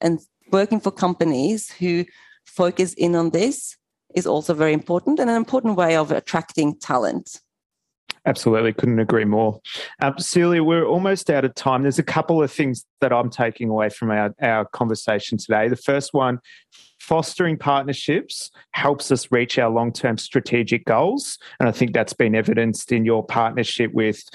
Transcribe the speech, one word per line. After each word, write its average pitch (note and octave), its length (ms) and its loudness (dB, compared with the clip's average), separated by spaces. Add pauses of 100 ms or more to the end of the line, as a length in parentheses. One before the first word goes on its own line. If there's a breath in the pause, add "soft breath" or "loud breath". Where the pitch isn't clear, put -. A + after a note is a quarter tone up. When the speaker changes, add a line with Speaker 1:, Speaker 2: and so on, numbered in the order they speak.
Speaker 1:
and E3 180 2 (320)
working G#3 300 2
for G3 100 -2
companies F3 800 0
who F3 340 -2 (400 soft breath)
focus F3+ 500 0
in E3+ 200 2
on E3 160 2
this G3+ 460 -2 (380)
is F3+ 120 -2
also D3+ 280 0
very D#3 180 2
important F3 460 0
and A#3 120 2
an A#3 60 2
important A3+ 400 0
way E3 200 4
of D#3 160 0
attracting - 640 -2
talent. - 600 -4 (880)
Speaker 2:
Absolutely. A2+ 460 2
Couldn't A#2 280 2
agree A2 260 2
more. A2 340 2 (400 loud breath)
Um, C#3 180 -2
Celia, F3 460 2
we're E3 220 2
almost F3+ 420 0
out C#3+ 160 2
of C3 100 -2
time. C3 280 0
There's C#3 160 2
a D#3+ 40 2
couple D#3+ 400 0
of C3 80 0
things C3 360 -2 (160)
that B2+ 100 2
I'm A#2+ 160 2
taking A2+ 400 -2
away G#2+ 220 2
from A2 200 -4
our, G#2 300 0
our A2 240 2
conversation A2 720 -4
today. A2 320 0
The B2 80 0
first C#3 380 -2
one, B2+ 240 0 (600 loud breath)
fostering D#3+ 600 -2
partnerships C#3 920 -4 (200 soft breath)
helps - 420 -2
us - 180 0
reach B2 280 0
our A#2+ 100 2
long-term A#2 480 -2
strategic A#2+ 680 -2
goals. C#3 500 0 (240 loud breath)
And B2+ 80 2
I A2 40 2
think A#2+ 200 0
that's A2+ 220 -2
been A2 200 2
evidenced A2+ 580 0
in A2+ 120 2
your A2 220 0
partnership A#2 640 -2
with, A2 300 -2 (120)